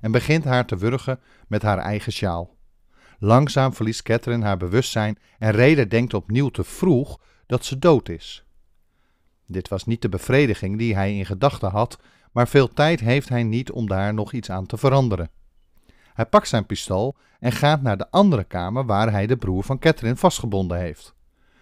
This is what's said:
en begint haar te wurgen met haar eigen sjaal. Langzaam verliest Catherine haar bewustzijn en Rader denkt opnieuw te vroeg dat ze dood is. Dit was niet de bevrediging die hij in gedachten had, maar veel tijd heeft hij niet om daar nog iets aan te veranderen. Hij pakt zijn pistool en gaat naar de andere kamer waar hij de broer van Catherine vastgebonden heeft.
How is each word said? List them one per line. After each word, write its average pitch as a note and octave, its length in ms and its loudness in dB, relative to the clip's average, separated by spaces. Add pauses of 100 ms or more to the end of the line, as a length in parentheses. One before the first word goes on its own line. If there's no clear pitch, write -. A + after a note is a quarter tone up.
en A2 120 -2
begint D3 320 2
haar B2+ 220 2
te G#2+ 100 -4
wurgen B2 440 -4 (280)
met G#2+ 140 -2
haar G#2 160 2
eigen G#2 340 -4
sjaal. F2 440 -4 (640)
Langzaam C3 560 4
verliest A2 280 -4
Catherine A#2 420 -2
haar G2+ 120 0
bewustzijn G#2+ 640 -2 (200)
en A2 140 2
Rader B2+ 360 4
denkt A2+ 260 0
opnieuw A2+ 340 0
te - 160 -4
vroeg - 560 0 (260)
dat B2 180 -2
ze C3 140 -6
dood D3 300 4
is. - 360 -14 (1040)
Dit F2+ 220 -8
was F#2+ 160 -6
niet A#2 180 -4
de A#2+ 60 -2
bevrediging G#2 720 0
die A2+ 160 -2
hij G2 220 -2
in G2 100 -6
gedachten G2+ 440 -2
had, G#2+ 280 -2 (340)
maar B2 160 2
veel C#3 200 6
tijd D#3 320 0
heeft B2 280 0
hij A#2+ 140 -2
niet A2+ 280 -2
om A2+ 180 -4
daar G2 260 -2
nog G#2+ 180 -6
iets A2+ 180 -8
aan F#2 160 -6
te A#2 100 -8
veranderen. B2 540 2 (840)
Hij A2+ 120 -2
pakt - 220 2
zijn G#2+ 180 -2
pistool G2+ 500 -4 (220)
en B2 140 0
gaat C#3+ 300 2
naar A2+ 140 0
de G2 140 -8
andere F3 340 4
kamer G2+ 420 -4
waar G#2+ 240 2
hij G2+ 160 0
de B2 100 0
broer F#2+ 260 -2
van C3 160 -4
Catherine B2+ 380 0
vastgebonden F#2+ 640 -2
heeft. E2+ 360 -10 (480)